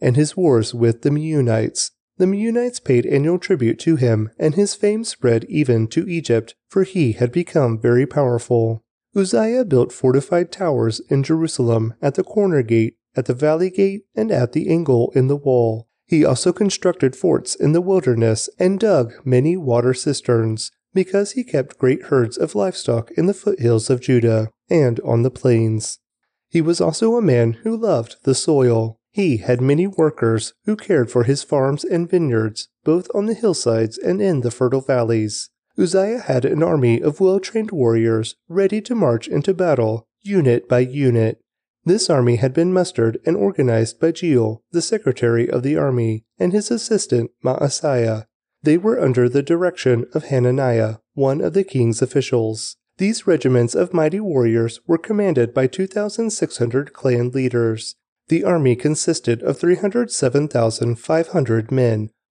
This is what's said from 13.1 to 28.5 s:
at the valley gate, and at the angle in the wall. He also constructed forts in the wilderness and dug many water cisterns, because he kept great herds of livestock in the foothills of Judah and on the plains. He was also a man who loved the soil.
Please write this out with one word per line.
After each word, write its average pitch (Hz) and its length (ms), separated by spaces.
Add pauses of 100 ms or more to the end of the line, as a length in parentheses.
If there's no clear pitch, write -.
at 131 100
the 131 80
valley 156 360
gate, 196 340 (120)
and 220 160
at - 200
the - 180
angle 139 460
in 131 120
the 143 80
wall. 120 540 (180)
He 160 160
also 147 300
constructed 185 600
forts - 400
in - 160
the 170 100
wilderness 120 640 (120)
and 185 200
dug 156 340 (120)
many 135 320
water 127 360
cisterns, 113 800 (220)
because 196 380
he 254 120
kept - 360
great 135 240
herds 123 340
of - 180
livestock 180 640
in 160 80
the 196 80
foothills 117 560
of 123 120
Judah 113 500 (180)
and 131 320
on 117 220
the 127 80
plains. 113 680 (480)
He 170 140
was 165 180
also 180 360
a 240 60
man 120 320 (100)
who 226 120
loved 185 480
the 135 120
soil. 120 640 (120)